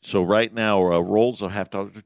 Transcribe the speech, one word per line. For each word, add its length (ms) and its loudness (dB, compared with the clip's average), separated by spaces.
So 180 -2
right 320 0
now, 260 2
uh, 200 2
rolls 420 0
of 100 -6
half 200 -8
dollars, 220 -8